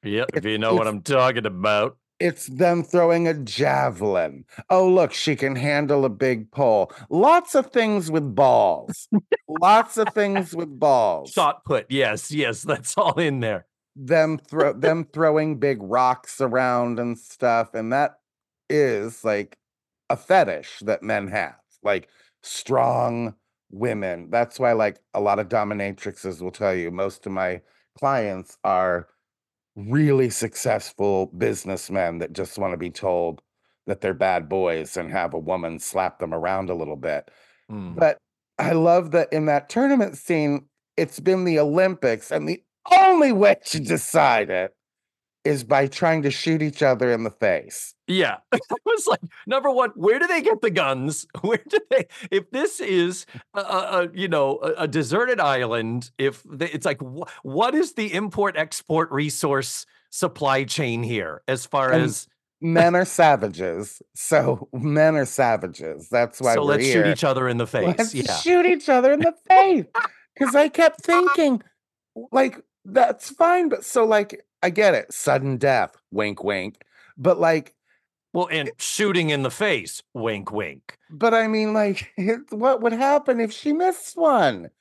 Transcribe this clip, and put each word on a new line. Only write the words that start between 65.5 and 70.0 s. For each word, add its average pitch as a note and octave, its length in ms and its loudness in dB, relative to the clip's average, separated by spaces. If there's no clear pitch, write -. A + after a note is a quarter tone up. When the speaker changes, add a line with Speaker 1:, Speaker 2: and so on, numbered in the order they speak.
Speaker 2:
That's A#2+ 320 0
why A#2+ 140 2
Speaker 1:
So C3 60 2
Speaker 2:
we're C#3+ 100 0
Speaker 1:
let's C#3+ 140 2
shoot A#2 200 4
Speaker 2:
here. G2+ 80 2
Speaker 1:
each - 100 -4
other C3 240 0
in A#2+ 100 -2
the A#2 100 -2
face. C3 300 0
Speaker 2:
Let's A3 160 -2
Speaker 1:
Yeah. - 240 -4
Speaker 2:
shoot F4 280 2
each F4 240 0
other C4 240 6
in D4 80 0
the E4 200 2
Speaker 1:
<laughs> - 80 -20
Speaker 2:
face. F#4 360 6